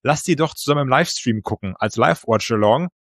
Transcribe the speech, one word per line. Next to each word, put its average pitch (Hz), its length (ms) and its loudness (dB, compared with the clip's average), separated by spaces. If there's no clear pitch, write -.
lass 147 220 0
die 165 120 0
doch 151 200 -2
zusammen 147 260 0
im 135 60 -2
Livestream 127 560 0
gucken, 95 340 -8
als 107 180 -4
Live-Watch-Along.“ 113 920 2